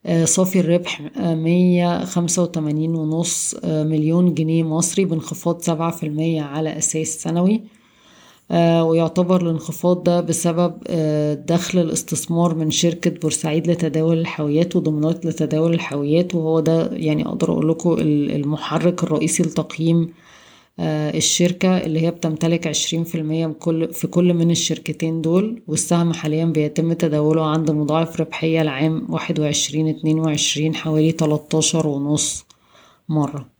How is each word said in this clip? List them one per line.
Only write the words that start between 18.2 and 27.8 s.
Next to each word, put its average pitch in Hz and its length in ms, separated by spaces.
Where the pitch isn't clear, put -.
المحرك 151 720
الرئيسي 156 400
لتقييم، 165 680
آه، 156 380
الشركة 180 600
اللي 160 240
هي 165 100
بتمتلك 170 560
عشرين 165 380
في 170 100
المية 160 320
من 156 80
كل، 165 380
في - 140
كل 180 280
من 170 160
الشركتين 160 720
دول، 196 440
والسهم 170 460
حاليًا 160 320
بيتم 156 480
تداوله 156 520
عند 156 260
مضاعف 156 500